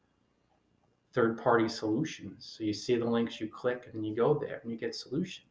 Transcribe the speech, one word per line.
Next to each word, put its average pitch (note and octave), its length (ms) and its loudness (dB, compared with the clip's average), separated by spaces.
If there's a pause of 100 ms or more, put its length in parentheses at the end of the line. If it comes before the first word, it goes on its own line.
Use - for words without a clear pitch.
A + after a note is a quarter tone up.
(1160)
third-party A#2 520 4
solutions. G#2+ 920 -4
So A2+ 60 -10
you G#2 120 0
see A#2+ 220 0
the A2+ 100 2
links, A#2 340 0
you A2 80 -4
click, - 420 -4
and G#2+ 160 -6
you G#2+ 80 -4
go B2 200 4
there, - 280 -4
and A#2 80 -8
you A2+ 60 -6
get A#2 180 -4
solutions. - 560 -6